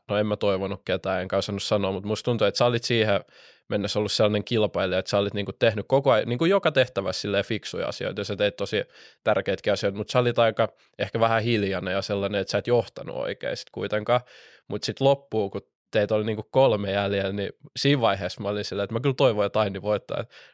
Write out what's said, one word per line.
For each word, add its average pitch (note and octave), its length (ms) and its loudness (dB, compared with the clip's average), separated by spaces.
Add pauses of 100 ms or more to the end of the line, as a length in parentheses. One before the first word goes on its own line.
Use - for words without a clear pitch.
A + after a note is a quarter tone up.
no G#2 80 0
en G#2+ 100 0
mä G#2 100 -2
toivonut G2 480 -2
ketään, F#2 360 -2
enkä F#2+ 160 -2
osannut G2 260 -2
sanoa, G2 280 0
mut G2 140 -6
musta G#2 200 -4
tuntuu, A2 220 2
että G2 100 -2
sä B2+ 80 4
olit A#2+ 180 0
siihen G#2+ 360 2 (500)
mennessä G#2 300 -2
ollut G#2+ 120 -2
sellainen G#2 320 2
kilpailija, F#2+ 560 0
että - 100 -4
sä G#2 80 2
olit G2+ 160 0
niinku G2+ 200 -6
tehnyt A2 340 0
koko C#3 240 4
ajan, A2 180 4
niinku B2 160 0
joka F#3 260 2
tehtävässä G2+ 500 0
silleen G2+ 240 0
fiksuja F#2 420 -6
asioita, G2 340 -6
ja G2 40 -6
sä G#2 100 -6
teit G2+ 200 0
tosi G2 280 -2 (400)
tärkeitäkin G2+ 500 0
asioita, G2 240 -2
mut G#2 120 -6
sä B2+ 100 2
olit A#2+ 200 2
aika A2+ 300 2 (300)
ehkä A2 200 -4
vähän A2+ 240 4
hiljainen F#2+ 500 0
ja G2 80 0
sellainen, G2 400 -2
että F#2 100 -6
sä G#2 60 2
et G2+ 100 -2
johtanut - 480 -2
oikein - 420 -6
sit - 120 -14
kuitenkaan. G#2+ 520 0 (460)
Mut G#2 160 -6
sit - 180 -6
loppuun, C3 500 2
kun G2 100 -8 (320)
teitä G#2+ 220 2
oli G#2+ 80 2
niinku G#2+ 280 -4
kolme G#2+ 400 4
jäljellä, G2 420 0
niin G2+ 180 -4 (280)
siinä C#3 220 2
vaiheessa G2 400 0
mä G2+ 80 -4
olin G#2 140 -2
silleen, G2+ 200 -4
että G2 100 -4
mä A2+ 60 -2
kyllä C3 160 0
toivon, A2 300 4
että G2+ 140 0
Aini G2 220 -2
voittaa. G#2 380 -2
Et A2+ 100 -8 (240)